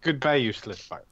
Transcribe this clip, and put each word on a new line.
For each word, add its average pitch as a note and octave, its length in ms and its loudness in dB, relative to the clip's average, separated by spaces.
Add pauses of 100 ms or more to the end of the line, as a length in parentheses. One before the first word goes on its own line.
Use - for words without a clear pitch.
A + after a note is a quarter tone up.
Goodbye, D3+ 360 2
useless A2 440 -2
fart. - 320 -14